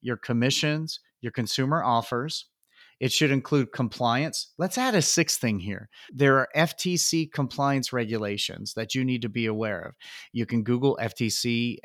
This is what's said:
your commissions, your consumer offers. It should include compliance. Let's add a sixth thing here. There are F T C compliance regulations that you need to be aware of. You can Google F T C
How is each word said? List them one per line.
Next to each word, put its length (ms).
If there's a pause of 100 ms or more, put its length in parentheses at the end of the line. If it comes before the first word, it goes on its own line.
your 160
commissions, 840 (220)
your 100
consumer 520
offers. 600 (540)
It 140
should 180
include 400
compliance. 840
Let's 200
add 160
a 80
sixth 380
thing 200
here. 280 (240)
There 260
are 160
F 220
T 220
C 280
compliance 680
regulations 800
that 200
you 120
need 160
to 80
be 160
aware 340
of. 160 (380)
You 120
can 180
Google 360
F 160
T 140
C 560